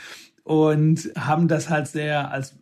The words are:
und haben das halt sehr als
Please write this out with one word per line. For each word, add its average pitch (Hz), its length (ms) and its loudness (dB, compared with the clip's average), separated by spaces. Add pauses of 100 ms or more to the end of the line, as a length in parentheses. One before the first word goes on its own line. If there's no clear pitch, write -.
(440)
und 156 720 2
haben 156 300 0
das 151 220 0
halt 151 180 0
sehr 151 440 -4
als 135 300 -8